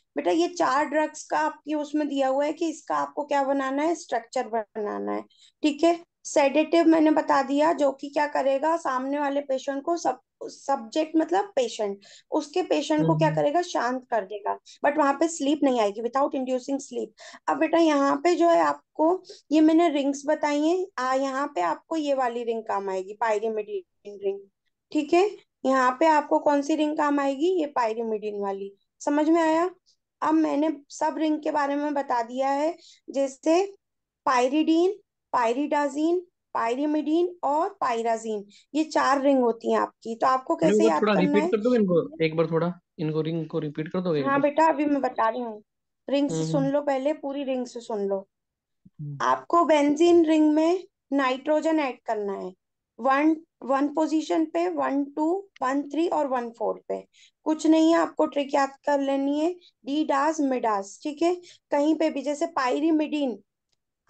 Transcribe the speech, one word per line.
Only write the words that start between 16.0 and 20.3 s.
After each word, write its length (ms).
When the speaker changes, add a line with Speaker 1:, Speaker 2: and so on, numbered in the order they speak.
Speaker 1:
without 340
inducing 420
sleep। 300
अब 100
बेटा 200
यहाँ 380
पे 180
जो 140
है 120
आपको, 640
ये 80
मैंने 280
रिंग्स 380
बताई 420